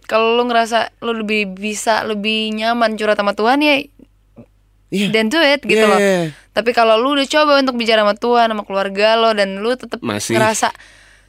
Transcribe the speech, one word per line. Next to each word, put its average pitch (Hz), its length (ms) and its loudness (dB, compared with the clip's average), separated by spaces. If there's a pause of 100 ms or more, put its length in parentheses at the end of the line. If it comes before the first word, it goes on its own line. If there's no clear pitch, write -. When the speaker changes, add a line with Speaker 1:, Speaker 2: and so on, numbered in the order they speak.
Speaker 1:
kalau 226 300 0
lu 240 100 2
ngerasa 233 460 0 (100)
lu 233 160 -6
lebih 214 360 -4
bisa, 208 520 -2
lebih 220 520 -4
nyaman 220 420 -2
curhat 214 180 0
sama 202 220 -2
Tuhan 247 240 2
ya, 294 140 2 (1120)
Speaker 2:
Iya. 196 240 -2
Speaker 1:
then 220 160 0
do 294 80 -2
it 285 240 2
gitu 214 160 0
Speaker 2:
Iya, 220 100 4
Speaker 1:
loh. 202 140 4
Speaker 2:
iya, 202 80 2 (160)
iya. - 20 -2 (220)
Speaker 1:
Tapi 220 220 -2
kalau 226 260 4
lu 262 160 0
udah 277 160 0
coba 294 320 2
untuk 262 160 -2
bicara 220 240 2
sama 208 140 2
Tuhan, 240 340 2
sama 214 140 -6
keluarga 196 500 0
lo, 226 180 2
dan 196 300 -2
lu 220 100 -2
tetep 240 300 -8
Speaker 2:
Masih. 208 320 -4
Speaker 1:
ngerasa 220 400 0 (540)